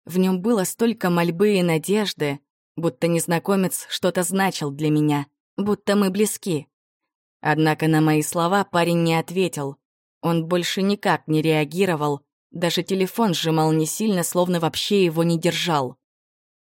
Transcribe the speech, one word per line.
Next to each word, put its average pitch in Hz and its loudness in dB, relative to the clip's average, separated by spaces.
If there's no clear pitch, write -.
В 170 -2
нем 185 2
было 208 2
столько 220 0
мольбы 175 2
и 180 2
надежды, 165 -2
будто 165 -2
незнакомец 175 -2
что-то 180 -2
значил 180 -2
для 151 -2
меня, 151 2
будто 202 0
мы 202 2
близки. 185 -2
Однако 156 0
на 156 4
мои 156 2
слова 180 0
парень 170 0
не 165 2
ответил. 160 -4
Он 165 0
больше 175 -2
никак 190 0
не 156 2
реагировал, 151 0
даже 170 -2
телефон 190 0
сжимал 160 0
не 156 2
сильно, 196 -2
словно 180 0
вообще 180 0
его 165 0
не 170 0
держал. 160 -2